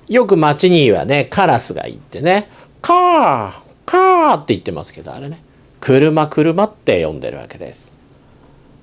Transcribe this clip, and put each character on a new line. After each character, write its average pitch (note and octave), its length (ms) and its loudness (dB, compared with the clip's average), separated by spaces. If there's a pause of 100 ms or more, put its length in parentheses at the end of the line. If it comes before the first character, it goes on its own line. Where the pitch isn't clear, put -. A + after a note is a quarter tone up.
よ A#3 180 2
く F#3+ 120 2
街 D3+ 320 2
に D#3 240 4
は E2 100 0
ね、 C3+ 220 0
カ F#3+ 220 0
ラ B2 120 2
ス - 140 -8
が D2 120 -10
い A1+ 100 -14
て - 260 -16
ね、 F#3+ 280 0 (320)
カ D#4 680 2
ー、 F2+ 60 -14 (320)
カ F4+ 500 2
ー - 20 -4
っ D3 80 -10
て A#2 80 0
言 F#2 80 -6
っ - 20 -20
て G2+ 80 -8
ま D2+ 140 -10
す - 80 -14
け D#2 80 -20
ど、 C#2+ 120 -16
あ - 60 -16
れ C#3 80 -14
ね、 D#3+ 160 -18 (380)
車、 D3+ 460 2
車 E3 360 0
っ G#3+ 100 -4
て F2+ 320 -2
呼 D#2 80 -6
ん C2 60 -12
で B1 100 -8
る C2+ 100 -12
わ A#1 100 -18
け - 80 -20
で - 160 -16
す。 - 260 -16 (840)